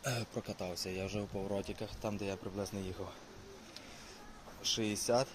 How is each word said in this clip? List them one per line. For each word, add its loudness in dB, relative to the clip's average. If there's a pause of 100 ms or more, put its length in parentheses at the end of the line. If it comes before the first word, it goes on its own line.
Е, 2
прокатався -2
я 2
вже 0
у 0
поворотиках, 0 (120)
там 2
де 0
я 2
приблизно -2
їхав -2 (1500)
шістдесят 6